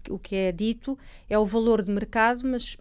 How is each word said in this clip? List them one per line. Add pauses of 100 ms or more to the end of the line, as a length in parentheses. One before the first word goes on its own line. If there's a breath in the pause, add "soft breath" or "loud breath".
o
que
é
dito (300 soft breath)
é
o
valor
de
mercado,
mas